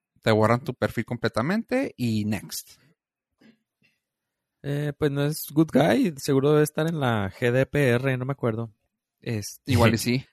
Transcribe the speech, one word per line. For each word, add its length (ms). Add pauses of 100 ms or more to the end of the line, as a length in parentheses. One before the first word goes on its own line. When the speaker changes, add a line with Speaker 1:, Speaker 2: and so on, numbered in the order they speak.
(220)
Speaker 1:
te 80
borran 320
tu 120
perfil 320
completamente 880
y 300
next. 440 (1900)
Speaker 2:
Eh, 360
pues 120
no 140
es 280
Good 200
Guy, 460
seguro 340
debe 120
estar 240
en 100
la 320
G 220
D 140
P 240
R, 260
no 80
me 80
acuerdo. 400 (480)
Este 520
Speaker 1:
Igual 220
y 40
sí. 340